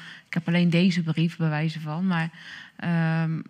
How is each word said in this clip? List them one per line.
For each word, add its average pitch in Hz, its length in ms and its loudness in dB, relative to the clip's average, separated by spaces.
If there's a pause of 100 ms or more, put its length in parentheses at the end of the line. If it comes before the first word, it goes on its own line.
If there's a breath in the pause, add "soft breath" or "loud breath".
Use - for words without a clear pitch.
(280 loud breath)
ik - 60 -14
heb - 140 -4
alleen 175 220 4
deze 170 340 4
brief," 165 340 0
bij 160 120 0
wijze 156 300 -2
van. 160 280 -4
Maar, 170 220 0 (460 loud breath)
ehm, 160 760 0